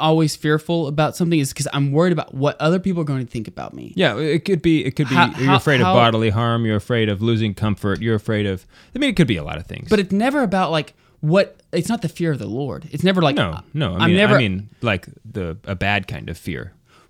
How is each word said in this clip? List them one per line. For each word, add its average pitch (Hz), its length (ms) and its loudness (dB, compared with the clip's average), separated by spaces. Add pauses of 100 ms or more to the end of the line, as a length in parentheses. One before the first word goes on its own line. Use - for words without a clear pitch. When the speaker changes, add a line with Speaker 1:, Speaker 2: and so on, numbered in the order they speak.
Speaker 1:
always 160 340 2
fearful 156 540 -2
about 147 260 0
something 170 240 0
is 139 140 0
'cause 139 220 -6
I'm 139 180 0
worried 175 220 4
about - 200 -6
what 135 240 -2
other 170 220 2
people 180 220 -2
are - 20 -4
going 135 200 -4
to 113 60 -12
think 113 160 -8
about - 280 -12
me. 60 220 -16
Speaker 2:
Yeah, 123 200 2
it 156 300 -2
could 185 160 0
be, 165 220 2
it - 120 -4
could 139 140 0
be 135 40 2
Speaker 1:
How, 175 120 6
Speaker 2:
you're 107 80 -6 (120)
Speaker 1:
how, 185 100 6
Speaker 2:
afraid 139 240 2
of 120 60 4
Speaker 1:
how 120 80 2
Speaker 2:
bodily 113 360 4
harm, 117 340 0
you're 110 120 0
afraid 110 340 0
of 98 100 -4
losing 110 320 0
comfort, 98 480 -2
you're 113 140 0
afraid 104 320 -2
of, 92 200 -6 (300)
I - 20 -6
mean, 277 120 0
it 196 60 -2
could 151 120 6
be 101 80 0
a 76 80 -6
lot 78 140 -8
of 82 80 -14
things. - 240 -14
Speaker 1:
But 202 100 4
it's 185 100 -4
never 254 320 0
about, 185 280 0
like, 156 240 -4 (260)
what, 170 500 2
it's 170 200 -2
not 233 100 -2
the 165 80 -4
fear 170 240 -2
of 139 60 -4
the 101 100 -8
Lord. 113 420 -8
It's 147 140 -4
never 185 160 4
like, 143 160 2
Speaker 2:
No, 87 240 -2 (140)
no, 139 180 -2
I 90 60 -4
Speaker 1:
I'm 165 100 2
Speaker 2:
mean, - 80 4
Speaker 1:
never 208 200 6
Speaker 2:
I - 20 4
mean, 101 320 -2 (100)
like, 104 260 -2 (240)
the, 90 340 -6
a 98 120 -6
bad 101 320 -2
kind 60 220 -10
of 85 80 -10
fear. 71 340 -10 (380)